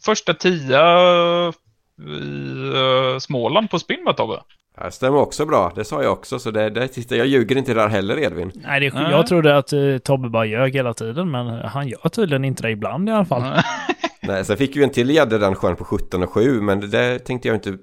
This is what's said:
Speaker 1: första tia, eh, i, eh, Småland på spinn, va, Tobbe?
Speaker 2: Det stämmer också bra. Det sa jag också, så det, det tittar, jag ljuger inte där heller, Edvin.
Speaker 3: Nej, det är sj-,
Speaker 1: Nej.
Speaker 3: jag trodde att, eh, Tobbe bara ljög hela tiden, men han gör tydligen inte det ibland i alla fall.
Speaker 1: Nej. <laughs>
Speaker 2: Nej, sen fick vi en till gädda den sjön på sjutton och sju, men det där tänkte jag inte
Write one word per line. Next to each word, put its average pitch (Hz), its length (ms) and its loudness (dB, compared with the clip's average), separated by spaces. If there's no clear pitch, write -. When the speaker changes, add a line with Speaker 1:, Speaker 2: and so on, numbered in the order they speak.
Speaker 1:
första 214 300 0
tia, 165 640 4
eh, 165 60 -4
i, 139 680 -8
eh, 131 440 2
Småland 139 520 -2
på 175 80 -2
spinn, - 260 -6
va, 220 80 0
Tobbe? - 280 -2
Speaker 2:
Det 90 60 -8
stämmer 131 280 0
också - 280 0
bra. 107 280 2
Det 107 100 -6
sa 147 180 -6
jag 110 100 2
också, 123 260 -8
så 117 120 -8
det, 107 200 0
det 117 180 -4
tittar, 120 280 -6
jag 117 100 2
ljuger 135 300 2
inte 131 180 0
där 107 140 2
heller, 107 300 -2
Edvin. 90 360 -4
Speaker 3:
Nej, 143 260 -4
det 139 60 0
är 135 40 -2
sj-, 135 120 -4
Speaker 1:
Nej. 165 80 -2
Speaker 3:
jag 160 160 4
trodde 151 300 4
att, 139 160 0
eh, 139 320 2
Tobbe 131 240 0
bara 113 180 2
ljög 127 280 0
hela 123 200 0
tiden, 143 360 -6
men 123 180 -4
han 123 400 -6
gör 117 200 -4
tydligen 147 360 0
inte 135 180 -4
det 113 80 -2
ibland 110 380 -4
i 226 40 -2
alla 214 120 2
fall. 131 180 -2
Speaker 1:
Nej. 139 200 0
<laughs> - 300 -8
Speaker 2:
Nej, 95 220 -2
sen - 120 0
fick 139 200 -2
vi 147 80 4
en 123 60 4
till 123 200 2
gädda 131 280 4
den 98 160 2
sjön 90 220 0
på - 80 -10
sjutton 92 380 -2
och 87 80 -2
sju, 117 300 2
men 101 200 2
det 104 60 -8
där 123 320 0
tänkte 123 300 -6
jag 113 80 2
inte 98 260 -6